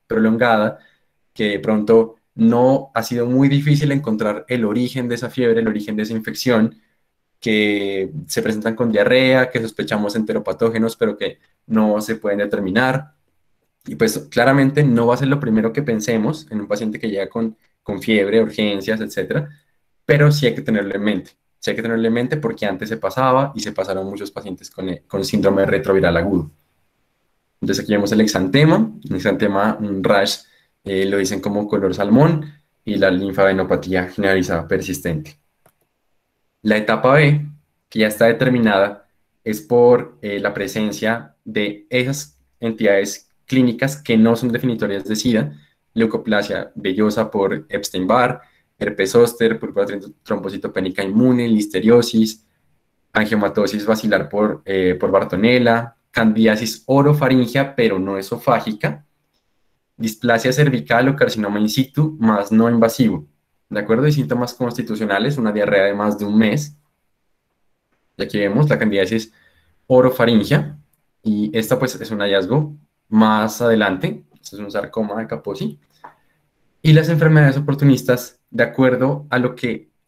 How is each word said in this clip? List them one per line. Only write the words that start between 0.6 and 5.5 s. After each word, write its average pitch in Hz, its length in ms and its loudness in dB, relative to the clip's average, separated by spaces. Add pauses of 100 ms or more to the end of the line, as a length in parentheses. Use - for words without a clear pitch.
que 107 180 -2
de 98 80 -4
pronto 113 560 2 (200)
no 123 580 2
ha 117 80 -2
sido 120 240 -2
muy 131 240 4
difícil 143 420 2
encontrar 110 560 -2
el 120 180 -2
origen 123 420 -2
de 120 80 -4
esa 120 140 -8
fiebre, 117 320 0